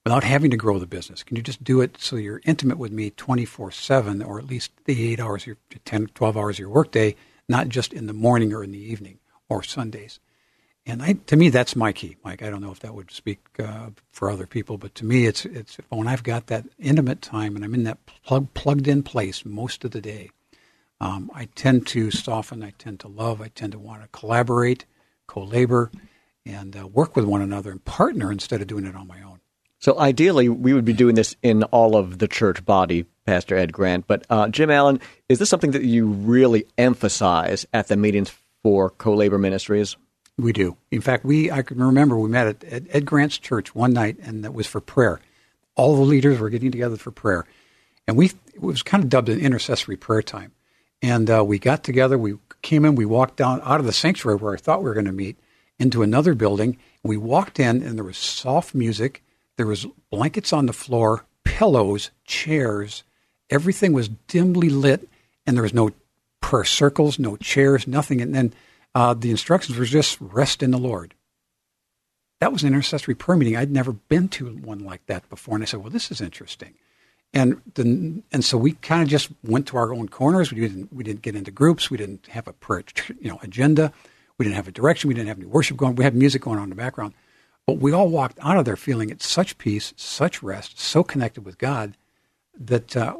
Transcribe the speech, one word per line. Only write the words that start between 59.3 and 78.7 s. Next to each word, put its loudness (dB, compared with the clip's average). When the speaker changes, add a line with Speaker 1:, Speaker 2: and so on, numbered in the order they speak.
Speaker 1:
There -2
was -4
blankets -2
on 2
the -2
floor, 0
pillows, 2
chairs. -4
Everything 2
was 2
dimly 2
lit, 2
and 2
there 2
was -2
no 4
prayer 0
circles, 2
no -4
chairs, 2
nothing. -2
And -4
then, 2
uh, 4
the -4
instructions 0
were 0
just, 2
"Rest -2
in 2
the 2
Lord." -6
That 0
was -4
an 2
intercessory -2
prayer 0
meeting. 2
I'd -2
never 0
been 0
to -10
one -14
like -16
that -8
before. -10
And -4
I -8
said, -6
"Well, -16
this -6
is -10
interesting." -14
And 2
the, 0
and 0
so 0
we 2